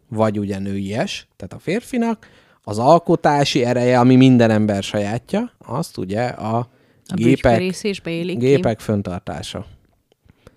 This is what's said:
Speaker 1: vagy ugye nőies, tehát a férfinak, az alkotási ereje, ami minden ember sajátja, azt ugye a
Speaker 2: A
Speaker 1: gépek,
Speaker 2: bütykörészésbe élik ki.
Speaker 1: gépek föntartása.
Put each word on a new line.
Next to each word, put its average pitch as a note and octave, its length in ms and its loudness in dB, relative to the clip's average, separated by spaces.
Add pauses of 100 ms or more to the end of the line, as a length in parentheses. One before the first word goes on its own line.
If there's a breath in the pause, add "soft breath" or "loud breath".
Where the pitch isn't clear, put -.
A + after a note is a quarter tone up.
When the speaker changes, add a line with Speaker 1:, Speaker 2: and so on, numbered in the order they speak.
Speaker 1:
vagy A2 300 0
ugye G2+ 200 -4
nőies, G2+ 800 -6
tehát - 160 -16
a - 60 -18
férfinak, A#3 680 -6 (360 soft breath)
az G#2 160 -6
alkotási D3 880 2
ereje, B2 340 2
ami B2+ 180 6
minden B2+ 340 6
ember G#2+ 320 0
sajátja, A#2 760 -6
azt - 380 -10
ugye G#2 280 -4
a A2+ 340 -6
Speaker 2:
A - 560 -12
Speaker 1:
gépek, E3 180 2 (200)
Speaker 2:
bütykörészésbe F#3 580 -4
élik E3+ 280 -6
ki. A#2+ 80 0
Speaker 1:
gépek C#3+ 340 2
föntartása. F#2+ 880 -8 (920 soft breath)